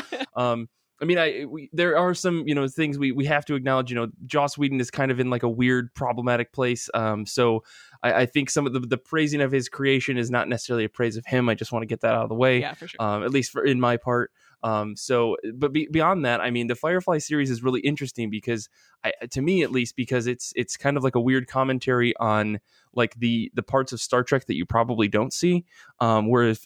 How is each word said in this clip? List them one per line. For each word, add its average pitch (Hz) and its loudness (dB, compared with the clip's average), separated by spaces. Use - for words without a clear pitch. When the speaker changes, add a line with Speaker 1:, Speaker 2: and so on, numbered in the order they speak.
Speaker 1:
<laughs> - -10
Speaker 2:
Um, 117 0
I 151 -4
mean, 175 2
I, 147 0
we, 139 -12
there 160 2
are 180 4
some, 170 0
you 147 0
know, 139 2
things 143 -2
we, 135 0
we 135 0
have 147 0
to 147 -2
acknowledge. 131 0
You 123 -4
know, 117 -2
Joss 143 0
Whedon 135 0
is 117 -4
kind 135 0
of 123 0
in, 127 -4
like, 120 -2
a 120 2
weird, 123 2
problematic 120 -2
place. 123 -2
Um, 107 -2
so 117 2
I, 117 2
I 123 4
think 139 0
some 143 0
of 123 -4
the, 127 -2
the 123 -2
praising 151 -2
of 135 2
his 131 0
creation 135 0
is 120 -2
not 120 0
necessarily 120 -2
a 107 -2
praise 117 -2
of 113 -10
him. 123 2
I 113 2
just 110 -10
wanna 113 -4
get 113 -6
that 113 2
out 113 0
of 113 -4
the 113 -4
way. 127 4
Speaker 1:
Yeah, - -4
for 170 -16
sure. - -10
Speaker 2:
Um, 104 -2
at 123 -2
least 135 0
for, - -4
in 131 4
my 120 2
part. 120 -2
Um, 107 -2
so, 117 0
but 135 -2
be-, 156 0
beyond 160 2
that, 120 2
I 120 -2
mean, 120 -2
the 120 -2
Firefly 175 0
series 143 0
is 117 -4
really 127 0
interesting 131 -4
because 107 -6
I, 110 -2
to 131 -4
me 175 2
at 123 -2
least, 127 -2
because 123 -2
it's, - -6
it's 120 -4
kind 143 0
of 131 -4
like 131 2
a 120 4
weird 131 2
commentary 131 0
on, 107 0
like, 120 0
the, 117 0
the 117 -4
parts 135 -2
of 117 -8
Star 123 0
Trek 131 0
that - -2
you 85 -2
probably 117 2
don't 107 0
see. 175 2
Um, 110 4
where 120 6
if, 113 0